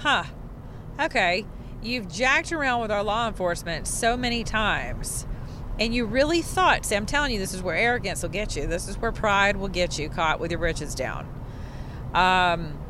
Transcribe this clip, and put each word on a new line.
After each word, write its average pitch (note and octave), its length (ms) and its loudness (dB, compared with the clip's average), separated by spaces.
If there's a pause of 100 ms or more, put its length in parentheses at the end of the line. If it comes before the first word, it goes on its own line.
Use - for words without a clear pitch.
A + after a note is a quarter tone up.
"Huh, B3 220 4 (760)
okay, G#3 460 2 (360)
you've A3+ 260 -4
jacked C4 440 2
around C4 300 2
with G#3+ 100 -2
our G#3 120 2
law A3 240 0
enforcement E3+ 580 -2
so A#3 320 2
many A#3+ 260 0
times, D3 840 -2 (500)
and A3+ 160 2
you A#3+ 120 2
really D4 360 4
thought," F4 440 4
see, G#3+ 100 0
I'm G3+ 100 0
telling C#4+ 280 2
you, G#3 60 0
this F#3 140 -2
is F#3 80 -6
where E3+ 140 -2
arrogance G#3 460 0
will E3+ 80 -2
get G#3 260 -2
you. C#3+ 100 -2
This E3 220 -2
is G3 100 -6
where A3+ 140 0
pride G3+ 460 4
will G3 100 -2
get F3 320 0
you D3+ 100 -4
caught D#3 300 2
with E3 120 -2
your E3+ 80 -2
britches D#3+ 360 -2
down. A#2+ 320 -4 (840)
Um, E3+ 640 4 (120)